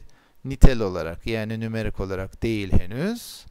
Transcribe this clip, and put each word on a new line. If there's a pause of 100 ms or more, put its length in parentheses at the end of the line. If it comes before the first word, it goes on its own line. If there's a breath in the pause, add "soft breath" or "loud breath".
(460 soft breath)
nitel
olarak,
yani
nümerik
olarak
değil
henüz.